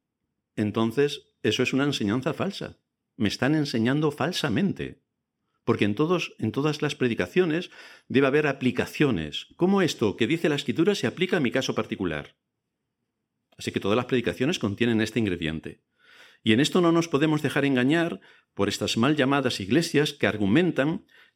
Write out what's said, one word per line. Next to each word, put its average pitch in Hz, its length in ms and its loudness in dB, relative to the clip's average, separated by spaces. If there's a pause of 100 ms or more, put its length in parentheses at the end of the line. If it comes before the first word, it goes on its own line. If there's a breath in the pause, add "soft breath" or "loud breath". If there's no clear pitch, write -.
(560)
entonces 113 800 -2 (100)
eso 117 200 2
es 120 100 -2
una 135 100 2
enseñanza 135 500 -2
falsa. - 460 -8 (380)
Me 107 100 0
están 131 280 0
enseñando 143 560 0
falsamente. 139 920 -2 (600)
Porque 113 220 2
en 104 80 2
todos, 156 460 0
en 110 120 -2
todas 147 300 -2
las 147 140 -2
predicaciones 151 720 0 (380 loud breath)
debe 135 200 4
haber 147 200 2
aplicaciones. 117 1000 -2 (100)
¿Cómo 190 240 2
esto 117 360 0
que 113 100 2
dice 160 220 0
la 147 60 0
Escritura 156 400 -2
se 127 120 -2
aplica 180 300 -2
a - 20 0
mi 120 120 0
caso 131 240 -2
particular? 90 600 -6 (1200)
Así - 140 -8
que 104 80 -2
todas 101 160 0
las 123 100 0
predicaciones 127 520 -2
contienen 110 440 0
este 110 180 -2
ingrediente. 80 640 -4 (600 loud breath)
Y 110 100 4
en 110 60 4
esto 147 220 2
no 170 100 4
nos 165 160 2
podemos 151 360 0
dejar 139 220 0
engañar 151 560 0 (340 soft breath)
por 98 140 0
estas 101 280 -2
mal 135 180 4
llamadas 135 440 0
iglesias 143 540 0
que - 120 -2
argumentan 131 800 2 (300 soft breath)